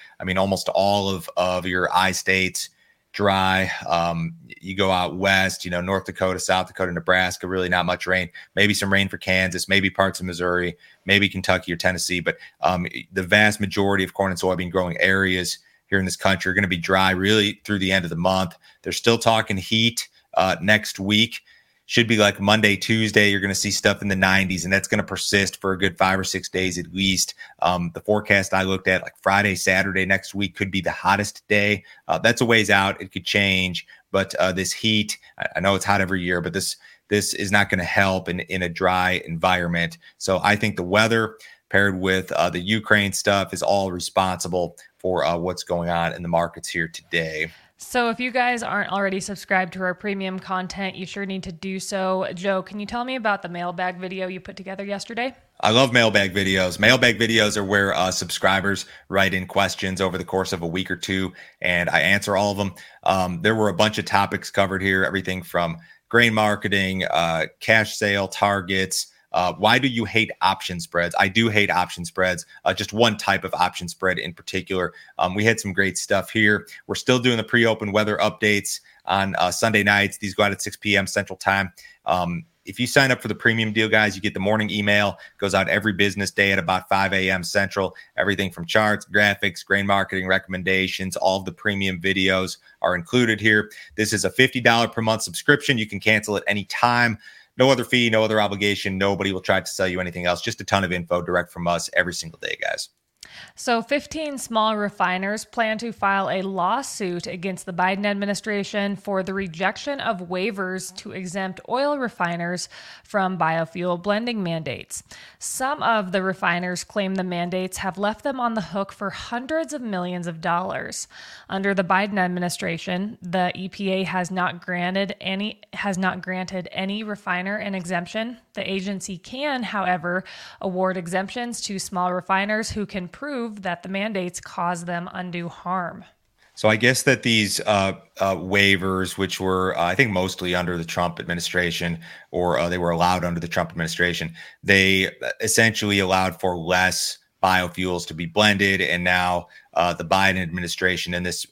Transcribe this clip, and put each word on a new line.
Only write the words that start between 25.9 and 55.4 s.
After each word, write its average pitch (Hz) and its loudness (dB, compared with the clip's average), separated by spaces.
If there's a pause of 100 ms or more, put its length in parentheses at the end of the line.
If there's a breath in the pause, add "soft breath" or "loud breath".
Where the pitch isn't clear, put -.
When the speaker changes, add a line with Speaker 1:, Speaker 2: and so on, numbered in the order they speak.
Speaker 1:
five 95 4
or - -4
six 92 -6
days 92 -2
at 85 -10
least. 95 0 (280 loud breath)
Um, 87 0
the 98 -10
forecast 104 2
I 95 2
looked 95 -2
at, 92 2
like, - -14
Friday, 98 2
Saturday 95 2
next 95 -2
week 98 -4
could 98 -4
be 95 -2
the 85 -2
hottest 101 0
day. 104 2 (240 loud breath)
Uh, 80 0
that's 113 4
a 131 6
ways 113 4
out. 98 4
It 98 -12
could 95 -10
change, 92 0 (240 loud breath)
but, 98 -2
uh, 92 2
this 90 -4
heat, 107 0 (180 soft breath)
I, - -8 (100)
I - -2
know 98 2
it's 95 -2
hot 101 2
every 92 -2
year, 90 0
but 85 -4
this, 92 -4 (320 loud breath)
this 104 0
is 101 -4
not 101 2
gonna 95 0
help 95 0
in, 87 -4
in 92 -6
a 87 -2
dry 90 0
environment. 85 0 (200 loud breath)
So 95 0
I 104 6
think 104 0
the 90 -4
weather 110 2 (320 loud breath)
paired 98 2
with, 92 0
uh, 87 2
the 87 -4
Ukraine 104 2
stuff 98 0
is 90 -4
all 98 0
responsible 90 -2 (220 loud breath)
for, 90 0
uh, 85 2
what's 87 -4
going 85 -2
on 85 0
in 87 -10
the 85 -8
markets 85 -2
here 82 -2
today. 82 -6 (320 soft breath)
Speaker 2:
So 240 -2
if 226 -8
you 247 -4
guys 247 -2
aren't - -4
already 196 -2
subscribed 185 -2
to 185 -8
our 180 -2
premium 190 -6
content, 185 -6
you 180 -10
sure 202 -8
need 190 -6
to 190 -10
do 190 -8
so. 190 -2
Joe, 190 -2
can 190 -14
you 208 -8
tell 240 -6
me 262 -6
about 208 0
the 180 -10
mailbag 175 -6
video 185 -6
you 185 -10
put 190 -16
together 190 -12
yesterday? 233 -6 (280)